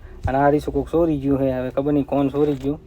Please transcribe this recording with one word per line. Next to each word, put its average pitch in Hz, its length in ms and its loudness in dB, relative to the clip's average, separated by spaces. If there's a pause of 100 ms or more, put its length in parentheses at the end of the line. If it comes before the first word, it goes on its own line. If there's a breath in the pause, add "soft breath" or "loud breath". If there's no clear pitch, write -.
(280 loud breath)
અને 131 100 0
આ 143 120 4
રીશું 143 240 0
કોક 139 160 -2
ચોરી 160 300 2
ગયું 135 200 0
છે, 135 120 0
હવે 127 180 -4
ખબર 139 220 -2
નહીં 143 140 2
કોણ 139 220 0
ચોરી 143 260 0
ગયું. 139 340 -4